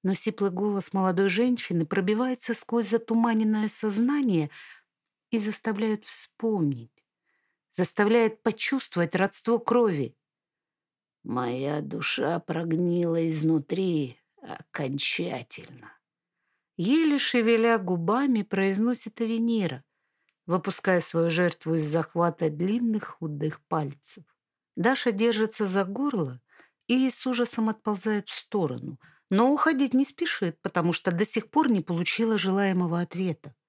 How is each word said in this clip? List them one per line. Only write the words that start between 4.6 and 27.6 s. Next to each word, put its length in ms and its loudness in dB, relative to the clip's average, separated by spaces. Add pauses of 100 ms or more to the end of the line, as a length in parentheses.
и 80 0
заставляет 640 -2
вспомнить, 1000 -4 (680)
заставляет 680 2
почувствовать 720 -2
родство 440 0
крови. 580 2 (1080)
«Моя 560 -4
душа 580 -2
прогнила 920 0
изнутри 880 0 (220)
окончательно», 1500 -6 (840)
еле 420 4
шевеля 600 4
губами 640 0
произносит 800 -2
Авенира, 640 0 (640)
выпуская 540 0
свою 300 0
жертву 440 0
из 120 0
захвата 640 0
длинных 680 -2
худых 440 -6
пальцев. 640 -6 (520)
Даша 340 2
держится 560 0
за 180 0
горло 560 -4 (460)
и 240 2
с 160 -6
ужасом 420 0